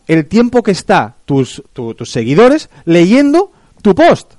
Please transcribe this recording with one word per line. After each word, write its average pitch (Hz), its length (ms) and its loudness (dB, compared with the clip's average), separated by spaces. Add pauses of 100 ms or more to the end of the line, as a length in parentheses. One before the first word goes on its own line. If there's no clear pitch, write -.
el 160 200 0
tiempo 240 360 0
que 208 80 -2
está 151 440 -4 (100)
tus, 135 380 -4 (100)
tu, 113 200 -10
tus - 180 -14
seguidores 175 580 0 (160)
leyendo 262 640 2 (300)
tu 190 140 2
post. 302 440 0